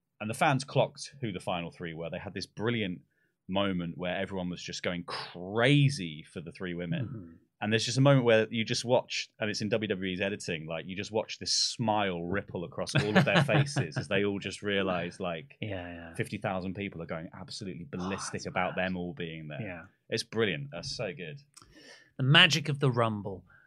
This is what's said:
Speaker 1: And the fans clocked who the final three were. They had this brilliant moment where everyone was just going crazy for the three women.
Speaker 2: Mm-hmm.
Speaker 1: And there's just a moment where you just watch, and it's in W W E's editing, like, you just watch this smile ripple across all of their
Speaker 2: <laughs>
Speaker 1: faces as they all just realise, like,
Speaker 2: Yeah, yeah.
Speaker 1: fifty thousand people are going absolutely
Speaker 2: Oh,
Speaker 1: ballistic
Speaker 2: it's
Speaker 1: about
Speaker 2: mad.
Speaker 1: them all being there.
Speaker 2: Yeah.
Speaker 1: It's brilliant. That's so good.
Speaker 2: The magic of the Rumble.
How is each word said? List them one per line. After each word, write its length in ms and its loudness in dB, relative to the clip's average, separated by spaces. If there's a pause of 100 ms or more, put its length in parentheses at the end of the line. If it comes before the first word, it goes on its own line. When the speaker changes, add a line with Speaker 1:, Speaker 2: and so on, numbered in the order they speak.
(200)
Speaker 1:
And 100 -6
the 60 -4
fans 280 4
clocked 580 0
who 100 -2
the 80 -6
final 320 -4
three 220 -8
were. 160 -6
They 100 -6
had 140 -8
this 120 -6
brilliant 560 -2 (460)
moment 500 0
where 200 -2
everyone 320 -4
was 120 -6
just 220 -8
going 220 -2
crazy 1300 2
for 100 -8
the 100 -10
three 220 -6
women. 320 -2
Speaker 2:
Mm-hmm. 260 -10 (300)
Speaker 1:
And 100 0
there's 140 2
just 120 0
a 40 6
moment 240 8
where 240 8
you 160 -2
just 180 -2
watch, 460 0 (100)
and 100 0
it's 120 -4
in 80 0
W 180 2
W 240 -2
E's 80 -2
editing, 480 -4
like, 180 -6
you 120 -8
just 160 -8
watch 260 -2
this 140 -2
smile 680 0
ripple 440 -4
across 280 -6
all 240 4
of 60 8
their 200 4
Speaker 2:
<laughs> 20 0
Speaker 1:
faces 520 2
as 120 -4
they 160 2
all 120 0
just 240 -6
realise, 600 0
like, 400 -6
Speaker 2:
Yeah, 260 -6
yeah. 280 -12
Speaker 1:
fifty 220 -4
thousand 360 -2
people 280 -6
are 40 -8
going 240 -8 (100)
absolutely 540 -10
Speaker 2:
Oh, 40 -6
Speaker 1:
ballistic 380 -4
Speaker 2:
it's 120 -8
Speaker 1:
about 280 0
Speaker 2:
mad. 120 0
Speaker 1:
them 100 -2
all 160 -4
being 340 -8
there. 140 -8
Speaker 2:
Yeah. 200 -10 (280)
Speaker 1:
It's 140 -2
brilliant. 500 -2
That's 220 -8
so 200 -6
good. 260 -10 (760)
Speaker 2:
The 60 -2
magic 440 8
of 120 0
the 120 6
Rumble. 540 0 (220)